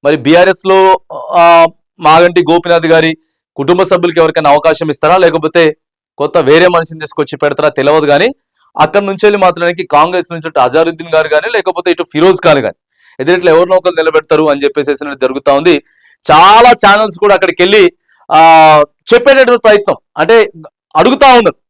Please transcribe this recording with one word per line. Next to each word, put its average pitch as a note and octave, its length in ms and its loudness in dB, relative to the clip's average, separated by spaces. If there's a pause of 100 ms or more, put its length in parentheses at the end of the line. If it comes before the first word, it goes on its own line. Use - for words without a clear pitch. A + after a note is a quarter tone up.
మరి D3+ 200 0
బీఆర్ఎస్ F3+ 460 2
లో, F#3+ 60 4 (640)
ఆ, - 20 4 (640)
మాగంటి E3+ 340 2 (100)
గోపీనాథ్ E3+ 420 -2
గారి D#3+ 180 2 (480)
కుటుంబ E3+ 220 -2 (100)
సభ్యులకి F3 320 -2
ఎవరికైనా D#3 320 0
అవకాశం D#3+ 400 -2
ఇస్తారా, E3 300 0
లేకపోతే D#3+ 380 -2 (580)
కొత్త D3+ 180 -2 (120)
వేరే E3 240 2
మనిషిని E3 300 -6
తీసుకొచ్చి D3 380 -8
పెడతారా D3 360 -2
తెలియదు. D3 340 0
కానీ E3+ 160 0 (560)
అక్కడ G3 240 -2
నుంచి G3 180 -8
వెళ్ళి G#3 180 0
మాత్రానికి F3 400 -2 (120)
కాంగ్రెస్ F3 360 0
నుంచి E3 180 -12
అటు D#3 160 -2
అజారుద్దీన్ E3 500 -2
గారు D#3 180 -2
కానీ, E3 220 -2
లేకపోతే F#3 380 -4
ఇటు E3 180 -8
ఫిరోజ్ F3+ 340 0
ఖాన్ C#3+ 200 2
కానీ F2+ 120 -10 (440)
ఎదురుట్లో F3 320 0
ఎవరినో F3+ 260 0
ఒకరు F3+ 200 -4
నిలబెడతారు D#3 520 -2
అని C#3 120 -4
చెప్పేసి C#3+ 260 -4 (140)
అనేది C#3 220 -10
జరుగుతా C3+ 240 -4 (100)
ఉంది. E3 160 0 (540)
చాలా G3+ 400 4 (140)
ఛానల్స్ G3+ 400 0
కూడా G3 140 2
అక్కడికి F3+ 260 -4
వెళ్ళి, G3 200 2 (520)
ఆ, D#3 40 4 (720)
చెప్పేటటువంటి B3 560 2
ప్రయత్నం, G#3 280 0 (240)
అంటే G#3+ 160 2 (640)
అడుగుతా C4+ 280 2 (120)
ఉన్నారు F#3 180 -4 (120)